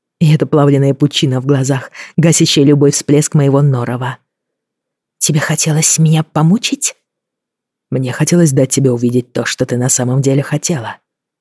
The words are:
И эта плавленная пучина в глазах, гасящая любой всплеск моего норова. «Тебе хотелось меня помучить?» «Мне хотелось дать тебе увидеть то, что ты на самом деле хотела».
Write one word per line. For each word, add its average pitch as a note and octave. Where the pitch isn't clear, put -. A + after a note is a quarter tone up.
И D3+
эта D3
плавленная C#3
пучина C3+
в B2+
глазах, C3+
гасящая D#3+
любой C#3+
всплеск -
моего C#3
норова. B2
«Тебе D3+
хотелось D#3
меня D#3+
помучить?» -
«Мне C3
хотелось E3
дать C3+
тебе C3
увидеть A#2+
то, A#2+
что -
ты B2
на B2
самом B2+
деле C3+
хотела». C#3